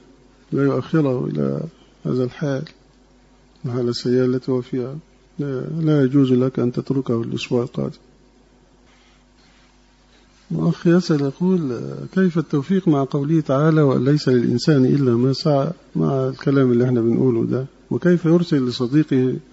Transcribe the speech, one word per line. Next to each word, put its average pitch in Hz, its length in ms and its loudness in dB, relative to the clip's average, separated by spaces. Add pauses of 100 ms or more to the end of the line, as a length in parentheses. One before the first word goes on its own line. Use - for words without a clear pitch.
(520)
لا 135 100 -2
يؤخره 135 640 0
إلى 71 340 -4 (460)
هذا 127 180 -2
الحال، 139 380 -6 (1000)
الحالة 120 240 -4
السيئة 123 360 0
التي 127 280 -2
هو 127 80 -2
فيها. 127 360 -8 (420)
لا، 139 220 -6 (200)
لا 151 240 2
يجوز 131 280 2
لك 127 260 0
أن 123 140 0
تتركه 127 500 -2
الأسبوع 127 400 -4
القادم. - 360 -8 (2500)
وأخ 165 360 -2
يسأل 170 340 2
يقول: 143 600 -2 (340)
"كيف 185 240 2
التوفيق 160 500 -2
مع 139 220 2
قوله 151 300 0
تعالى: 151 420 2
'وأن 131 220 2
ليس 143 240 2
للإنسان 127 560 2
إلا 131 320 2
ما 131 160 2
سعى'، 143 380 0 (260)
مع 143 320 0
الكلام 135 440 2
اللي 120 120 4
احنا 127 160 2
بنقوله 117 440 2
ده؟ 120 220 -4 (240)
وكيف 175 340 2
يرسل 160 420 2
لصديقه 127 680 0 (160)